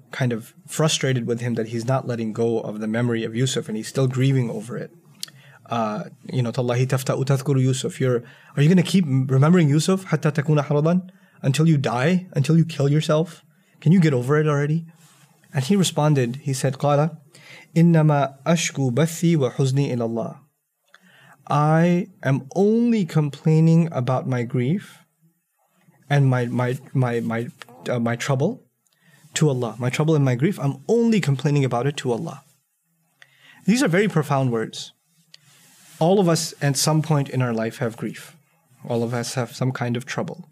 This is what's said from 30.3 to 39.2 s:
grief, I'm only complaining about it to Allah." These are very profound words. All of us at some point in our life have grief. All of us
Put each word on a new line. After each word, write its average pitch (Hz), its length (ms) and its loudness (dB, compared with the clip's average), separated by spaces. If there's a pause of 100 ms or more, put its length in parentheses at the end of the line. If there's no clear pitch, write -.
grief, 151 260 -2
I'm 139 180 -4 (120)
only 226 320 2
complaining 143 420 0
about 123 220 -2
it 143 120 -4
to 123 140 -4
Allah." 107 300 -8 (1200)
These 247 180 2
are 254 40 2
very 190 200 2
profound 135 440 0
words. - 400 -6 (1080)
All 185 200 2
of 180 80 2
us 165 360 -2
at 139 140 0
some 156 260 0
point 139 260 0
in 131 140 -2
our 120 100 -2
life 110 240 -4
have 117 180 -4
grief. - 400 -12 (540)
All 117 140 -2
of 117 100 -4
us 120 220 -6